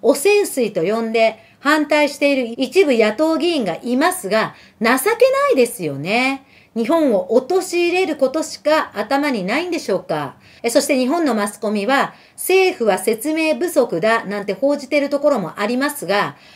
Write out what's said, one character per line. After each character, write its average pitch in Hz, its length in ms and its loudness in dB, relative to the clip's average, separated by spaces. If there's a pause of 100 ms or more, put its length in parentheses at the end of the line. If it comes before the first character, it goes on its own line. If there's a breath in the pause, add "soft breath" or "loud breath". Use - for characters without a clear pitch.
汚 180 120 4
染 403 320 2
水 226 260 -2
と 175 100 -2
呼 214 200 0
ん 226 100 -6
で 220 260 2 (220 soft breath)
反 302 260 2
対 294 220 2
し 285 100 -10
て 285 140 4
い 277 40 0
る 233 240 -2
一 269 240 2
部 269 120 4
野 214 160 4
党 311 240 0
議 302 120 0
員 302 160 0
が 165 180 -4
い 240 140 -2
ま 330 160 2
す - 160 -8
が、 208 260 0 (260 loud breath)
情 214 80 2
け - 20 4
な 508 640 2
い - 40 0
で 247 100 4
す 185 180 -6
よ 143 100 -4
ね。 240 500 -2 (300 soft breath)
日 226 140 -4
本 311 260 2
を 185 200 0
陥 349 580 0
れ 370 140 0
る 302 100 -4
こ 269 120 2
と 302 140 -4
し - 160 -12
か 302 360 0
頭 277 360 -2
に 214 140 -4
な 214 140 -2
い 349 80 -4
ん 359 40 -6
で 330 80 -4
し - 140 -6
ょ 180 60 0
う - 60 -14
か。 151 320 -6 (260 soft breath)
え、 240 80 -2
そ - 100 4
し - 60 2
て 294 100 2
日 254 120 0
本 339 160 0
の 254 100 0
マ 208 140 -2
ス - 120 -16
コ 214 100 -4
ミ 202 160 -2
は、 247 280 0 (220 loud breath)
政 370 400 2
府 233 100 -4
は 190 120 2
説 226 340 -2
明 311 240 0
不 339 120 -2
足 233 320 0
だ 226 240 0
な 202 160 -8
ん 202 60 -10
て 202 80 -4
報 277 220 0
じ 277 120 -10
て 302 100 0
る 285 120 0
と 285 100 0
こ 294 100 2
ろ 254 100 2
も 160 200 -6
あ 208 60 -2
り 240 100 -2
ま 285 140 -2
す 294 160 -10
が、 175 300 -2 (200 loud breath)